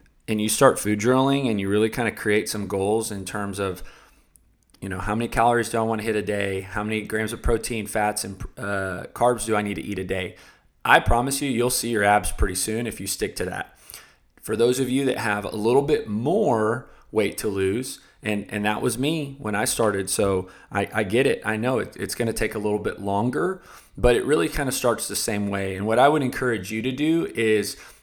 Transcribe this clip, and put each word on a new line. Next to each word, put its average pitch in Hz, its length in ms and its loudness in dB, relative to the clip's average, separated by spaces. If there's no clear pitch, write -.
and 107 100 0
you 107 80 0
start 127 320 6
food 104 200 0
journaling 131 500 2
and 104 100 0
you 98 80 -2
really 107 220 2
kinda 113 220 -2
create 104 360 0
some 101 200 -4
goals 104 440 0
in 98 140 -8
terms 101 340 -6
of 95 240 -4
you 98 60 -8
know, 92 100 -6
how 104 160 -2
many 113 140 -2
calories 117 400 4
do 117 80 -2
I 113 40 2
wanna 110 220 0
hit 110 140 0
a 104 40 0
day? 101 380 -2
How 98 240 -6
many 107 200 -2
grams 107 280 -4
of 117 100 -10
protein, 110 460 0
fats, 104 380 -2
and, 98 180 -10
uh, 95 560 -4
carbs 123 320 2
do 107 100 2
I 104 60 2
need 101 140 -2
to - 60 -6
eat 101 160 -6
a 95 60 -4
day? 92 320 -4
I 135 160 8
promise 131 420 2
you, 143 80 -2
you'll 120 200 2
see 120 200 -2
your 107 140 0
abs 101 300 4
pretty 95 220 0
soon 110 300 -4
if 101 140 -8
you 98 80 -8
stick - 300 -6
to 92 80 -4
that. - 340 -8
For 104 160 -4
those 123 240 4
of 123 80 0
you 135 160 0
that 127 140 0
have 104 260 -2
a - 100 -6
little 117 280 4
bit 143 260 0
more 120 800 0
weight 107 240 0
to 110 100 -4
lose, 98 540 -2
and, 104 280 -2
and 104 160 -2
that 104 160 0
was 113 160 -2
me 139 420 -2
when 107 160 -4
I 107 80 0
started, 101 460 0
so 98 400 0
I, 101 240 -2
I 110 100 0
get 113 240 2
it. 113 180 0
I 110 100 -2
know 120 240 0
it, 92 180 -6
it's 101 160 -6
gonna 117 200 -2
take 113 200 -2
a 110 60 -4
little 104 180 0
bit 98 220 -4
longer, 127 640 -2
but 120 200 6
it - 80 0
really 156 240 2
kinda 135 240 -2
starts - 340 0
the 101 80 -6
same 104 320 -2
way. 98 300 -2
And 101 100 -2
what 110 100 2
I 135 120 8
would 151 140 2
encourage 113 500 -2
you 110 80 -4
to 127 100 -2
do 156 420 0
is 107 440 2